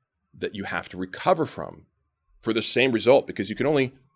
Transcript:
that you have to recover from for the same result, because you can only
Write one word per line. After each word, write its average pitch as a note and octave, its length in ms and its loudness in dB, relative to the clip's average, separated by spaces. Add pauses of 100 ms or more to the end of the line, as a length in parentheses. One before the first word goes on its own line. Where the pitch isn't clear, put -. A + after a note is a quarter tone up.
(380)
that F#2 180 -8
you F#2+ 100 -8
have - 240 -8
to - 80 -16
recover C#3 480 -2
from - 400 -12 (560)
for A2+ 100 -2
the A2 100 0
same B2+ 300 4
result, A#2 340 4
because G2 240 -6
you G#2+ 60 -6
can B2 120 -2
only C#3 260 0 (220)